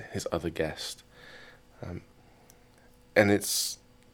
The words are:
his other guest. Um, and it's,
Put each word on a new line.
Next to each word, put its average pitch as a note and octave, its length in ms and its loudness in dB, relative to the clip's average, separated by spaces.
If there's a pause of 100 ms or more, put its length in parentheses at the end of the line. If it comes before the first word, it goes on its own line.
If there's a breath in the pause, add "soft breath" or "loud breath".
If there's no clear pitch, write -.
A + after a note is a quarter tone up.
(120)
his G2 180 -6
other E2+ 200 -2
guest. - 520 -4 (800 loud breath)
Um, F2+ 200 -10 (1120 soft breath)
and G2+ 140 8
it's, - 480 2 (360)